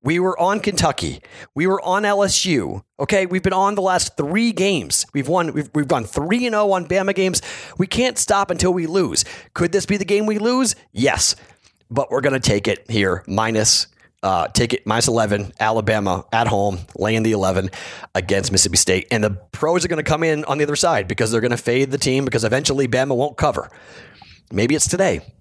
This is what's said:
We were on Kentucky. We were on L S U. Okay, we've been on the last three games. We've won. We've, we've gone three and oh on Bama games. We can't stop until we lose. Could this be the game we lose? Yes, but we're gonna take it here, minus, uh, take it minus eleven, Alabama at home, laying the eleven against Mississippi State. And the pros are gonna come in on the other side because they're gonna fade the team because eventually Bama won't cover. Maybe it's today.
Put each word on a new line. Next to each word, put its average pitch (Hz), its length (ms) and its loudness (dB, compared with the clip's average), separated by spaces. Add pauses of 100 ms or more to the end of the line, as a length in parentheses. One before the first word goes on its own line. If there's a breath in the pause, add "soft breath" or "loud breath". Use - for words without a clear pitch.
We 170 200 0
were 185 180 0
on 190 220 2
Kentucky. 156 640 -2 (320 loud breath)
We 160 120 0
were 190 160 2
on 190 220 0
L 202 180 2
S - 220 0
U. 104 400 -2 (160)
Okay, 190 260 2
we've 185 160 -2
been 185 120 0
on 196 200 2
the 202 80 -2
last 185 340 0
three 202 360 0
games. 180 600 0
We've 139 120 -2
won. 165 280 0
We've, 147 200 -4
we've 147 140 0
gone 131 160 0
three 190 420 -2
and 220 80 -2
oh 208 180 2
on 180 140 0
Bama 190 280 0
games. 190 280 0 (360 loud breath)
We - 80 2
can't 240 320 0
stop 202 320 0
until 180 220 2
we 175 140 0
lose. 160 380 0 (300 loud breath)
Could 170 180 0
this 196 140 0
be 208 100 0
the 196 80 -2
game 202 220 2
we 214 120 0
lose? 240 380 2 (160 soft breath)
Yes, - 420 2 (560 soft breath)
but 123 200 -2
we're 131 100 0
gonna 135 180 2
take 104 300 0
it - 220 -4
here, 95 360 0
minus, 107 600 2 (360 soft breath)
uh, 92 260 0
take 120 260 0
it - 120 -6
minus 113 220 2
eleven, 104 500 0
Alabama 107 720 0
at 113 160 2
home, 101 320 -2 (160)
laying 110 260 0
the 113 100 2
eleven 95 380 0 (440 loud breath)
against 95 380 0
Mississippi 92 240 2
State. - 340 2
And 110 140 2
the 107 60 2 (220)
pros 175 340 0
are - 20 -4
gonna 160 140 -2
come 160 200 0
in 151 220 0
on 139 140 -2
the 147 60 2
other 147 120 -2
side 120 320 0
because 110 240 0
they're 113 80 2
gonna 120 160 0
fade 131 340 0
the 135 80 -4
team 135 280 0
because 117 180 -2
eventually 135 440 0
Bama 127 280 0
won't 139 220 -2
cover. 143 320 -2 (840 loud breath)
Maybe 120 220 2
it's 151 120 0
today. 175 360 0 (180)